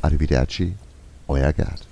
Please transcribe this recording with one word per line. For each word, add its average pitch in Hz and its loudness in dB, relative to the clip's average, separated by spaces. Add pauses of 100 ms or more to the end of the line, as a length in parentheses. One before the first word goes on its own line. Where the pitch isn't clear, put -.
Arrivederci, 78 0 (540)
euer 135 2
Gerd. - -6